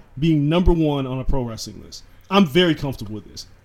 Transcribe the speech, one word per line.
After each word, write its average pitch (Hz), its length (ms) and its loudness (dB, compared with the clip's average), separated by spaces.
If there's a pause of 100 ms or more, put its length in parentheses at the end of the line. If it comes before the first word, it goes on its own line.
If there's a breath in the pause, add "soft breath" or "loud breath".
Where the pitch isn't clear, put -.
(180)
being 147 300 2
number 175 240 4
one 147 360 0
on 131 120 -6
a 127 60 -8
pro 135 180 0
wrestling 110 400 -12
list. - 200 -20 (260 soft breath)
I'm 196 160 6
very 165 300 2
comfortable 107 400 -8
with 104 100 -14
this. - 220 -18 (180)